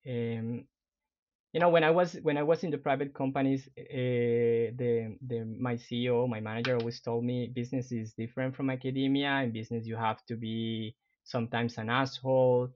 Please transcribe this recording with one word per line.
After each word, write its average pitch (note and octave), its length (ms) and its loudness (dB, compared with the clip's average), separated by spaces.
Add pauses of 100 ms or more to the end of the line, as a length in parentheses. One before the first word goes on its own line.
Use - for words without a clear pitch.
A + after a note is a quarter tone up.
(100)
um, A#2 560 -4 (880)
you D#3+ 60 0
know, F3 100 6
when E3 140 8
I D#3 80 6
was, E3+ 320 4
when D3 140 2
I D3 60 2
was D#3+ 200 4
in E3+ 80 -2
the C#3+ 60 -2
private C#3 360 -2
companies, C3+ 540 0 (100)
uh, A#2+ 1000 2
the, A#2 380 0 (100)
the, A#2 160 -4 (160)
my A#2+ 160 0
C A#2+ 300 -4
E B2 40 0
O, A#2+ 160 4
my A#2 140 -2
manager A#2 380 -2
always A#2 240 -4
told A#2+ 240 -2
me, B2 280 -2
"Business B2+ 380 -4
is A2+ 220 -6
different C3 420 -6
from C3+ 140 -2
academia. C3+ 760 0
In A#2 80 0
business, A2+ 340 -6
you A2+ 120 -6
have A2 300 -2
to A#2+ 80 -6
be A2+ 600 -4 (300)
sometimes A#2 520 -2
an A2+ 120 -6
asshole. B2+ 880 2